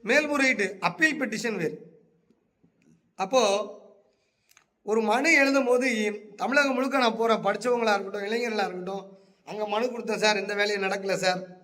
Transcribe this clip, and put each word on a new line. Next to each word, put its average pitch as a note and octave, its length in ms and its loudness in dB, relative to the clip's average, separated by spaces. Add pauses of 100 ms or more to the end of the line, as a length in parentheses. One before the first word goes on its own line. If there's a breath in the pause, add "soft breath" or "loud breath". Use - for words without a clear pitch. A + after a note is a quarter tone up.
மேல்முறையீட்டு C4+ 600 2 (140)
அப்பீல் A#3 420 0
பெட்டிஷன் A3 400 -4
வேறு. - 160 -4 (1500)
அப்போ A#3+ 180 2 (1400)
ஒரு A3 180 0
மனு A#3+ 280 2 (120)
எழுதும் C4+ 280 4
போது B3 180 2 (540)
தமிழகம் C4+ 320 2
முழுக்க C4 320 0
நான் A3 160 0
போறேன், G#3+ 260 2
படிச்சவங்களா A3 480 0
இருக்கட்டும், G3 320 -6
இளைஞர்களா A3+ 400 -2
இருக்கட்டும், F3+ 360 -8 (420 loud breath)
"அங்க G#3 220 -8
மனு G#3+ 180 -2
கொடுத்தேன் A3 400 -4
சார், G#3+ 180 2
இந்த G3+ 160 -6
வேலையை G#3 260 0
நடக்கல F#3+ 300 -2 (100)
சார் F3+ 160 0 (220)